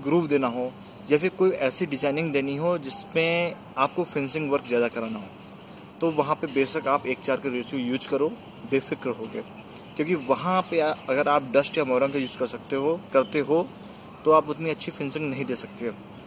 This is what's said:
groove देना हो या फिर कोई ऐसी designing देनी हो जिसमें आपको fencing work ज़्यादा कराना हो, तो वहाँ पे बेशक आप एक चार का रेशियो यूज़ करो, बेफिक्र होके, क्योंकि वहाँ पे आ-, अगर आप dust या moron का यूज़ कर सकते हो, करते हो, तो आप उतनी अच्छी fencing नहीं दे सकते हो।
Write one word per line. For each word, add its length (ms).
groove 240
देना 200
हो 240
या 60
फिर 120
कोई 220
ऐसी 340
designing 480
देनी 240
हो 200
जिसमें 800
आपको 260
fencing 480
work 160
ज़्यादा 200
कराना 320
हो, 60
तो 100
वहाँ 240
पे 120
बेशक 400
आप 200
एक 120
चार 180
का 120
रेशियो 320
यूज़ 280
करो, 180
बेफिक्र 400
होके, 300
क्योंकि 200
वहाँ 340
पे 180
आ-, 140
अगर 200
आप 240
dust 240
या 80
moron 280
का 60
यूज़ 180
कर 100
सकते 280
हो, 240
करते 260
हो, 280
तो 60
आप 180
उतनी 200
अच्छी 220
fencing 380
नहीं 160
दे 100
सकते 320
हो। 60